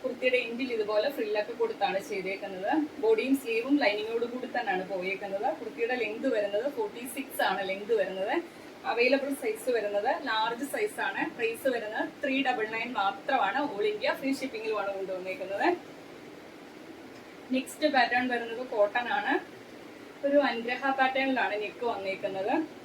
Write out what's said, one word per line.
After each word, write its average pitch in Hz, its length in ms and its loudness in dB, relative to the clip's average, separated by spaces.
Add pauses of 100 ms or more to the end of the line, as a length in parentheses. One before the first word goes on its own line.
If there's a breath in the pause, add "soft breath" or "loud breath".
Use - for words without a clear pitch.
കുർത്തിയുടെ 254 340 2
എൻഡിൽ 240 360 -2
ഇതുപോലെ 214 360 2
ഫ്രില്ലൊക്കെ 214 440 0
കൊടുത്താണ് 214 460 0
ചെയ്തേക്കുന്നത്. 196 1000 -2
ബോഡിയും 226 340 6
സ്ലീവും 233 420 2
ലൈനിങ്ങോട് 226 480 2
കൂടി 240 340 -4
തന്നെയാണ് 185 300 -2
പോയേക്കുന്നത്. 196 680 -2
കുർത്തിയുടെ 233 400 -2
ലെങ്ത് 240 380 0
വരുന്നത് 208 380 2
ഫോർട്ടി 240 440 -4
സിക്സ് 269 260 -6
ആണ് 196 280 0
ലെങ്ത് 208 260 0
വരുന്നത്. 196 480 2 (420 loud breath)
അവൈലബിൾ 254 480 4
സൈസ് 226 360 -2
വരുന്നത് 226 580 0
ലാർജ് 233 380 0
സൈസ് 226 360 -2
ആണ്. 269 340 -2
പ്രൈസ് 233 340 0
വരുന്നത് 233 400 -2 (140)
ത്രീ 269 240 2
ഡബിൾ 220 200 2
നയൻ 226 260 -4
മാത്രമാണ്. 196 800 2
All 208 200 2
India 262 200 0
ഫ്രീ 277 200 0
ഷിപ്പിംഗിലുമാണ് 214 640 -2
കൊണ്ടുവന്നേക്കുന്നത്. 190 840 0 (1700)
നെക്സ്റ്റ് 262 420 0
പാറ്റേൺ 247 340 4
വരുന്നത് 233 400 -2
കോട്ടൺ 233 420 4
ആണ്. 214 520 0 (680)
ഒരു 285 100 6
അൻഗ്രഹ 254 540 2
പാറ്റേണിലാണ് 262 680 2
നെക്ക് 202 240 -6
വന്നേക്കുന്നത്. 196 800 0 (220)